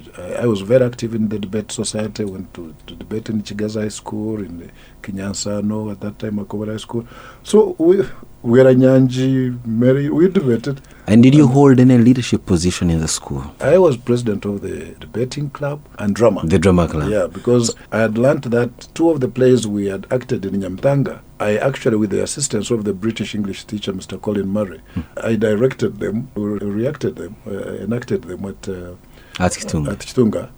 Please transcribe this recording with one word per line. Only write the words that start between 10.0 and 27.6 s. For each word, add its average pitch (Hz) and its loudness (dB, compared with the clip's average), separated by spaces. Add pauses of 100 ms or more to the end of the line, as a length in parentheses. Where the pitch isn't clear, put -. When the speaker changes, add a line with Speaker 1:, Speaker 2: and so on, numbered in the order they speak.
Speaker 1:
we 156 4
debated. 139 0 (240)
Speaker 2:
And 113 6
did 131 8
you 151 8
Speaker 1:
And 123 4
Speaker 2:
hold 139 8
any 127 8
leadership 123 4
position 90 2
in 82 2
the 78 -2
school? 69 -8
Speaker 1:
I 151 4
was 156 4
president 120 -2
of 101 -4
the 82 -10
debating 131 -6
club 143 -8 (180)
and 104 -2
drama. 107 4
Speaker 2:
The 82 2
drama 87 4
club. 76 -4
Speaker 1:
Yeah, 98 0
because 117 0 (160)
I 104 -2
had 110 0
learned 139 2
that 120 -2
two 165 2
of 147 0
the 123 0
plays 120 4
we 101 -2
had 95 -6
acted 127 -4
in 98 -4
Nyamtanga, 127 -2 (200)
I 104 0
actually, 135 0
with 104 0
the 98 0
assistance 107 -4
of 113 0
the 104 -2
British 107 -4
English 98 -6
teacher, 101 -8
Mister 95 -10
Colin 101 -2
Murray, 98 -4 (140)
Speaker 2:
Hmm. - -4 (160)
Speaker 1:
I 113 -2
directed 110 0
them, 98 -4
re-, 104 -4
reacted 110 -4
them, 87 -12 (140)
uh, - -12 (320)